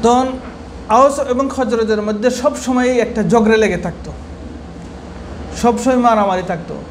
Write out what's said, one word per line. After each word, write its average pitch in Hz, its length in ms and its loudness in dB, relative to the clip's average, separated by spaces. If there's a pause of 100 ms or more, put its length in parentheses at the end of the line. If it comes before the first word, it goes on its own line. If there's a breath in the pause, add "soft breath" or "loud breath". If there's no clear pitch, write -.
তখন 247 240 4 (600)
আউস 269 300 6
এবং 254 260 0 (100)
খজরজের 220 460 0
মধ্যে 214 280 0
সবসময়ই 247 720 0
একটা 220 240 0
ঝগড়া 220 340 4
লেগে 196 200 2
থাকতো, 170 320 -8 (1500)
সবসময় 240 360 2
মারামারি 208 500 2
থাকতো। 165 280 -6 (160)